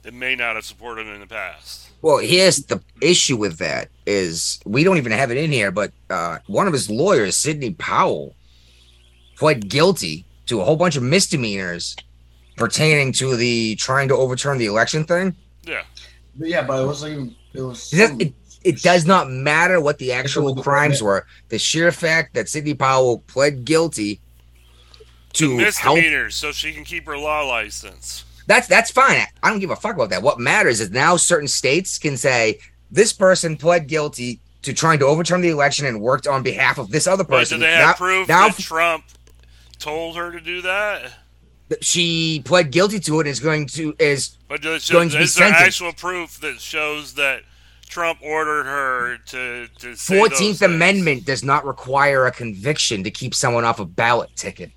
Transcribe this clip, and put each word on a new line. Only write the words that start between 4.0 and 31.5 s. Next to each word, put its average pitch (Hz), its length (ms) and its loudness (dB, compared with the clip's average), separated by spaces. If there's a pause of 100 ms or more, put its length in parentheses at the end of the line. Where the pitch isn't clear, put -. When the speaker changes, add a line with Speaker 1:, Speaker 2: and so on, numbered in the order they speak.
Speaker 2:
is 90 600 -2
we 123 180 0
don't 185 140 4
even 120 140 -2
have 120 200 0
it 123 60 -2
in 156 140 -2
here, 104 200 0
but, 95 200 -4 (180)
uh, 85 380 -4
one 139 200 0
of 170 60 0
his 107 160 -4
lawyers, 120 460 2
Sidney 143 380 -4
Powell, 98 640 -2 (1000)
pled 131 320 0
guilty 95 560 0 (220)
to 110 140 -2
a 90 40 0
whole 156 100 4
bunch 160 200 0
of 127 80 -4
misdemeanors 107 920 -2 (600)
pertaining 143 580 2
to 131 220 -2
the 117 400 0
trying 135 320 0
to 135 80 2
overturn 131 420 0
the 117 80 0
election 113 380 0
thing. 175 320 0 (280)
Speaker 1:
Yeah. 135 200 -8 (520)
Speaker 3:
But 156 120 -10
yeah, 165 160 0
but 131 180 -2
it 131 40 0
wasn't 147 280 -6
even, 131 220 -10 (180)
it 131 80 -10
was 127 320 -10
Speaker 2:
It 156 40 2
does, 214 120 6
Speaker 3:
some 127 120 -6
Speaker 2:
it, 135 120 -2 (300)
it 156 180 0
does 175 240 4
not 170 240 4
matter 156 500 2
what 147 200 0
the 127 120 -4
Speaker 3:
It's 123 80 -2
Speaker 2:
actual 135 400 -2
Speaker 3:
a 135 40 -10
Speaker 2:
crimes 143 380 2
Speaker 3:
legitimate 107 60 -4
Speaker 2:
were. 95 180 0 (240)
The 110 100 -4
sheer 165 320 2
fact 160 440 -2
that 107 140 -4
Sidney 151 240 -4
Powell 131 540 2
pled 135 380 0
guilty 117 560 -2 (1120)
to 135 240 0
Speaker 1:
The 208 140 4
Speaker 2:
help 147 260 2
Speaker 1:
misdemeanors, 147 380 2
so 151 160 -6
she 156 220 -8
can 151 100 -16
keep 165 220 -12
her 147 120 -10
law 151 260 -4
license. 107 800 -8 (240)
Speaker 2:
That's, 240 200 4
that's 214 220 2
fine. 220 340 4 (200)
I 175 60 2
don't 208 100 -2
give 185 120 -6
a 107 40 -4
fuck 214 200 -8
about 117 160 0
that. 92 120 -4
What 120 160 2
matters 143 400 2
is 107 100 -4
now 147 280 4
certain 151 320 2
states 156 500 -2